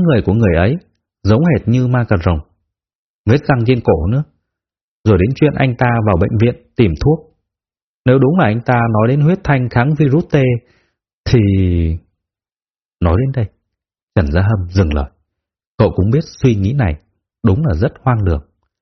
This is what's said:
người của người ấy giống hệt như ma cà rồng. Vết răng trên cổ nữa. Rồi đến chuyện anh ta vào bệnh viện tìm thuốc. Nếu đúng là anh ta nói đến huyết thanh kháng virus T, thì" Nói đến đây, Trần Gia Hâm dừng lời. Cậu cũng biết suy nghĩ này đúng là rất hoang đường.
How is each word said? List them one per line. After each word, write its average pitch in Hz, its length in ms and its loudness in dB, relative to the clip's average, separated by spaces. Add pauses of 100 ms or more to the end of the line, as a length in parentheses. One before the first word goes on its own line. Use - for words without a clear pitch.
người 143 240 2
của 95 60 0
người 101 240 2
ấy 98 200 0 (460)
giống 110 220 2
hệt 143 240 0
như 127 180 0
ma 123 220 0
cà 107 160 0
rồng. 85 140 0 (880)
Vết 127 220 2
răng 123 180 0
trên 123 180 0
cổ 82 220 0
nữa. 131 180 -2 (800)
Rồi 104 140 4
đến 95 160 2
chuyện 147 200 0
anh 127 240 -2
ta 123 100 0 (180)
vào 101 140 2
bệnh 110 200 -2
viện 120 360 -2
tìm 101 160 2 (120)
thuốc. 151 140 0 (840)
Nếu 127 140 2
đúng 143 200 2
là 175 60 2
anh 110 220 -2
ta 123 140 0 (120)
nói 107 160 0
đến 139 120 0
huyết 165 240 0
thanh 127 240 0
kháng 127 300 0
virus 151 320 0
T, - 60 -2 (880)
thì" 123 160 2 (1600)
Nói 87 180 0
đến 135 160 -2
đây, 113 200 -6 (600)
Trần 73 180 0
Gia 85 80 0
Hâm 98 280 -2
dừng 87 260 0
lời. 71 160 -4 (680)
Cậu 95 180 2
cũng 98 140 0
biết 143 140 0
suy - 300 0
nghĩ 101 180 -2
này 104 300 -4 (420)
đúng 110 220 0
là 104 80 -2
rất 90 260 -2
hoang 117 240 -2
đường. 80 240 -2 (320)